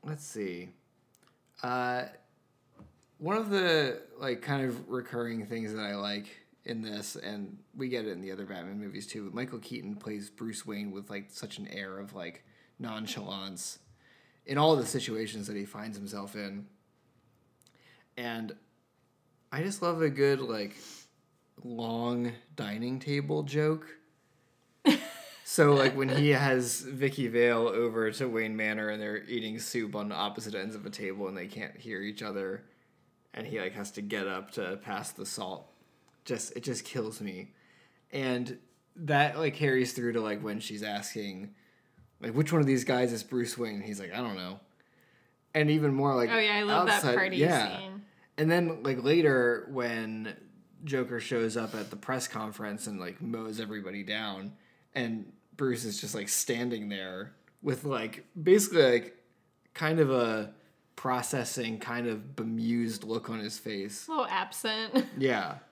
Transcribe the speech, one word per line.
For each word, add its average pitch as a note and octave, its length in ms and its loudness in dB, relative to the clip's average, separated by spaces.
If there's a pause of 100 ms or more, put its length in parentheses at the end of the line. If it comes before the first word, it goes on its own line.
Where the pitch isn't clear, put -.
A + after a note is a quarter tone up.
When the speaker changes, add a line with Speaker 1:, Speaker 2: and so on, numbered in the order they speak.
Speaker 1:
Let's D3+ 220 -10
see. F2+ 440 -8 (920)
Uh, B2 440 -2 (1120)
one F3+ 200 -2
of A3 120 -2
the, E3 520 4 (160)
like, B2 240 -2
kind C3+ 240 0
of A#2+ 240 -4
recurring A#2 560 -4
things A2 280 -6
that A2 80 -4
I G2+ 140 -4
like G2+ 320 -4 (380)
in A2+ 160 -6
this, G#2 340 -8
and G2+ 420 -8 (180)
we C3 140 -6
get A#2+ 160 -4
it G#2 60 -4
in F2+ 100 -8
the F#2+ 100 -8
other G2 140 -10
Batman F#2+ 340 -10
movies G2+ 280 -10
too, G#2 260 -10
Michael A#2+ 260 -8
Keaton G#2 360 -10
plays G#2 340 -10
Bruce - 360 -10
Wayne G#2 260 -8
with, G2+ 180 -12
like, G2+ 200 -10
such - 280 -14
an G#2 100 -12
air F#2+ 320 -10
of, G2+ 140 -14
like, F2 300 -12 (360)
nonchalance G2 1000 -10 (680)
in C#3 120 -2
all D#3 180 8
the B2 100 2
situations A2 640 -4
that G#2 80 -8
he G2+ 100 -6
finds G#2 320 -10
himself G2+ 380 -10
in. G2+ 320 -8 (1500)
And A2+ 380 -6 (960)
I D3 120 -2
just G3 180 -4
love E3+ 200 2
a D#3 80 6
good, C#3 320 4
like, G#2+ 340 -4 (880)
long A#2+ 680 -2 (220)
dining A#2 440 -4
table C#3+ 440 -2
joke. D3+ 440 0 (1000)
Speaker 2:
<laughs> D4 120 8 (480)
Speaker 1:
So, D3 280 8
like, C3+ 220 6
when C3+ 120 0
he C#3+ 220 6
has C3 500 4
Vicky C3+ 480 -2
Vale A#2 400 6
over A2+ 440 2
to B2+ 180 -2
Wayne A2 260 -2
Manor G#2+ 320 0
and G#2+ 140 -4
they're G#2 240 -4
eating A2 340 -4
soup G#2+ 340 -4
on G#2 200 -4
opposite G#2 420 -4
ends G2+ 180 -6
of G2+ 120 -12
a G2+ 40 -8
table G2+ 380 -6
and F#2+ 80 -8
they F2+ 120 -8
can't G#2 280 -10
hear G#2 260 -10
each G#2 220 -8
other, G2 400 -6 (720)
and A2 120 -10
he, A2 140 -6
like, F#2 140 -4
has G2+ 180 -10
to G#2 100 -10
get G#2 240 -4
up F#2+ 260 -6
to G2 260 -4
pass G2+ 340 -8
the - 140 -12
salt. F#2+ 440 -8 (540)
Just, - 320 -6
it A#2+ 80 -10
just B2 220 -6
kills A2 340 -6
me. F#2+ 320 -10 (600)
And B2 440 -2 (380)
that, D3 420 4
like, D3+ 160 2
carries C3 380 4
through A#2+ 220 -2
to, A2+ 80 2
like, G#2+ 200 -2
when G#2 200 -4
she's G#2 200 -8
asking, G2+ 720 -6 (680)
like, A2+ 120 -4
"Which D3 200 2
one D#3+ 80 8
of C#3+ 60 6
these C3 180 4
guys B2 260 4
is A2 100 -4
Bruce A#2+ 360 -2
Wayne?" A2 180 -4
And G2+ 80 -6
he's G#2 160 -8
like, F#2 140 -10
"I G#2 80 -6
don't G#2+ 160 -6
know." F#2 240 -8 (920)
And D3+ 160 4
even D3+ 240 4
more, C#3 220 8
like, A#2+ 160 8
Speaker 2:
Oh, A3+ 80 6
yeah, G#3 160 6
I G#3 80 4
love G3+ 240 6
that G#3 160 10
Speaker 1:
outside, B2 120 8
Speaker 2:
party F#2+ 200 4
Speaker 1:
yeah. C3 440 6
Speaker 2:
scene. G3 260 -10 (320)
Speaker 1:
And D#3 120 4
then, E3+ 320 4
like, B2 220 0
later C3 680 6
when A2+ 680 -4 (480)
Joker B2+ 340 -2
shows A2+ 380 0
up A2 180 -4
at G#2 140 -8
the G#2 80 -12
press B2+ 320 -4
conference G#2+ 580 -8
and, G#2 100 -8
like, F2+ 240 -8
mows A2+ 380 -6
everybody G2+ 440 -8
down, G2+ 500 -6 (420)
and A2+ 360 -4 (240)
Bruce A#2+ 300 0
is G#2 160 -6
just, G#2+ 140 -8
like, G2+ 140 -6
standing A#2 600 -2
there F#2+ 460 -8 (260)
with, B2+ 220 -2
like, C3 420 -4 (160)
basically, F3+ 400 8
like, B2 420 6 (520)
kind D#3+ 240 2
of C#3+ 100 8
a A2+ 420 2 (440)
processing, B2 840 -2
kind A#2+ 300 -4
of A2 280 -6
bemused A2+ 680 0
look A2 260 -4
on A#2 80 -4
his G#2+ 220 -8
face. G#2 480 -8
Speaker 2:
A D#4+ 40 -6
little D#4 160 0
absent. A3 840 -2
<laughs> - 60 -12
Speaker 1:
Yeah. A2+ 420 0 (120)